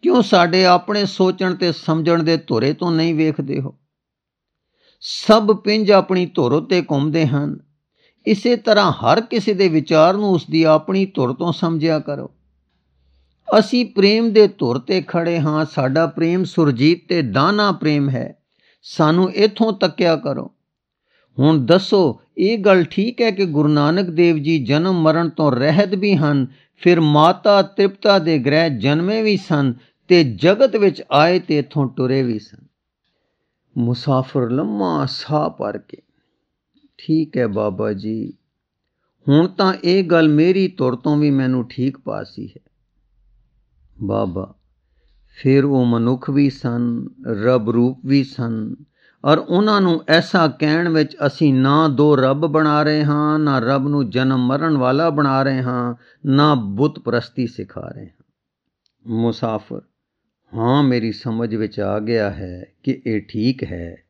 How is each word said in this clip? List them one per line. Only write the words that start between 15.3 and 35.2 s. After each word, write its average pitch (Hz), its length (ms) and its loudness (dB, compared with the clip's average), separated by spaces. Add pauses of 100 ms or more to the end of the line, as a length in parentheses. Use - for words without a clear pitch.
ਹਾਂ, 151 260 -2
ਸਾਡਾ 143 420 -2
ਪ੍ਰੇਮ 165 360 -2
ਸੁਰਜੀਤ 151 680 0
ਤੇ 175 120 0
ਦਾਨਾ 165 500 0
ਪ੍ਰੇਮ 147 380 0
ਹੈ। 131 340 -8 (380)
ਸਾਨੂੰ 170 500 0
ਇੱਥੋਂ 214 420 0
ਤੱਕਿਆ 170 420 0
ਕਰੋ। - 360 -8 (880)
ਹੁਣ 143 260 2
ਦੱਸੋ, 180 560 2 (160)
ਇਹ 214 200 0
ਗੱਲ 190 260 4
ਠੀਕ 233 380 -4
ਹੈ 226 100 2
ਕਿ 196 140 -2
ਗੁਰੂ 151 220 0
ਨਾਨਕ 151 420 0
ਦੇਵ 170 280 2
ਜੀ 151 280 -2
ਜਨਮ 165 360 0
ਮਰਨ 160 280 2
ਤੋਂ 147 220 0
ਰਹਿਤ 156 440 0
ਵੀ 196 200 0
ਹਨ, 143 320 0 (300)
ਫਿਰ 175 220 4
ਮਾਤਾ 165 600 4
ਤ੍ਰਿਪਤਾ 196 580 0
ਦੇ 160 200 0
ਗ੍ਰਹਿ 151 300 2 (100)
ਜਨਮੇ 165 420 0
ਵੀ 214 160 0
ਸਨ 143 360 -2 (340)
ਤੇ 175 160 6
ਜਗਤ 190 520 2
ਵਿੱਚ 202 360 0
ਆਏ 165 280 4
ਤੇ 170 180 -2
ਇੱਥੋਂ 143 320 -2
ਟੁਰੇ 127 340 -2
ਵੀ 117 160 -4
ਸਨ? - 280 -20 (1120)
ਮੁਸਾਫਰ 123 720 -2
ਲੰਮਾ 165 560 -4
ਸਾਹ 151 440 -4